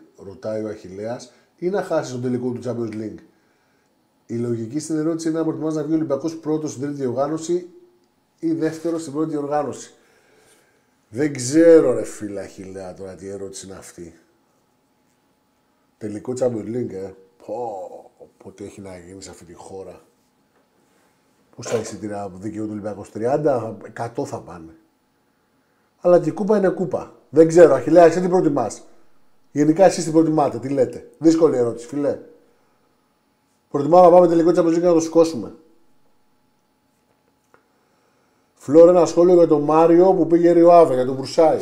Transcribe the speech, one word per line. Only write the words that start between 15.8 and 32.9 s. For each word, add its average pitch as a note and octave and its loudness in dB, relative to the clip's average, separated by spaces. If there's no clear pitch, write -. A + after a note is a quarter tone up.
Τελικό G#2+ -12
Champions A#2 -4
League, G#2+ -8
ε. F#2+ -12
Πω, G#2+ -12
πω, - -20
τι G2+ -18
έχει G2 -18
να F#2+ -18
γίνει F#2 -20
σε F2+ -20
αυτή E2+ -20
τη E2 -20
χώρα. F#2 -20
Πόσα A#2 -6
εισιτήρια G2+ -12
δικαιούται G#2+ -10
ο - -10
Ολυμπιακός; G#2 -12
Τριάντα, A#2+ -4
εκατό - -10
θα A2 -12
πάνε. E2 -20
Αλλά F3 4
και D3+ -4
η D#3 -4
κούπα G#3 -2
είναι F#3+ 0
κούπα. A2 -6
Δεν D#3+ 6
ξέρω, D#3+ 8
Αχιλλέα, D#3+ 4
εσύ E3 4
τι F3+ -2
προτιμάς; D3 -2
Γενικά, D3+ 2
εσείς F3+ 2
τι D#3+ -6
προτιμάτε, D3+ 0
τι B2+ -10
λέτε; C3+ -4
Δύσκολη D#3+ 2
ερώτηση, A#2+ -4
φιλέ. C#3 -6